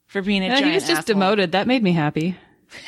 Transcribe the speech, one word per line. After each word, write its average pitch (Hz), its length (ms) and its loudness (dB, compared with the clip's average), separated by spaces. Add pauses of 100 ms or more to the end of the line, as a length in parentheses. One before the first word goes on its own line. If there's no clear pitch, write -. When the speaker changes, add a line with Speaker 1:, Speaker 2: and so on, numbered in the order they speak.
Speaker 1:
for 196 160 -6
being 196 220 0
a 185 40 -2
Speaker 2:
Yeah, 233 120 0
Speaker 1:
giant 285 80 2
Speaker 2:
he 311 80 0
was 392 120 0
just 339 40 0 (180)
Speaker 1:
asshole. 214 60 2
Speaker 2:
demoted. 190 380 2
That 196 120 0
made 247 160 2
me 180 120 2
happy. 160 440 -2 (500)